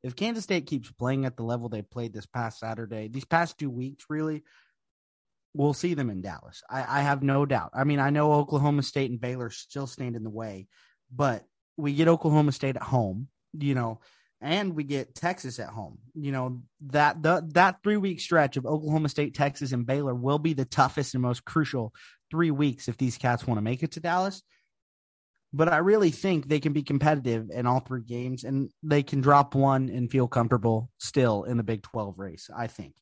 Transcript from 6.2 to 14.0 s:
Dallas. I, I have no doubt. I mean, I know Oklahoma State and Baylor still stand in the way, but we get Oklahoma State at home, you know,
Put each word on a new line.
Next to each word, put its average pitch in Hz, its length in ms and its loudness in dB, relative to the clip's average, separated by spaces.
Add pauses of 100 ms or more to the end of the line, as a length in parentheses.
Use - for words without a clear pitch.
Dallas. - 440 -14
I, 131 320 -2
I - 20 2
have 139 200 2
no 139 240 4
doubt. 135 300 -2
I 131 80 0
mean, 143 160 2
I 139 100 2
know 151 240 4
Oklahoma 147 480 4
State 131 300 -2
and 117 100 -6
Baylor 123 300 -6
still - 340 -10
stand 123 300 -8
in 110 80 -8
the 110 80 -8
way, 104 340 -10 (480)
but 127 320 0 (320)
we 143 160 -2
get 160 140 4
Oklahoma 151 440 4
State 135 240 -2
at - 60 -8
home, 117 460 0 (260)
you 143 220 0
know, 117 240 -4 (420)